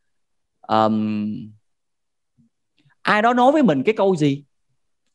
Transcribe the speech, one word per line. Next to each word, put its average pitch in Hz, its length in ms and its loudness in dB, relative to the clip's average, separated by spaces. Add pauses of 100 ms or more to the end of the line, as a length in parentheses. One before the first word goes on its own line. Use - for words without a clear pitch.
(600)
Ờm, 107 920 -2 (1500)
ai 208 200 0
đó 233 120 2
nói 247 180 4
với 311 120 2
mình 143 220 2
cái 214 120 0
câu 196 180 0
gì? 143 280 -2 (720)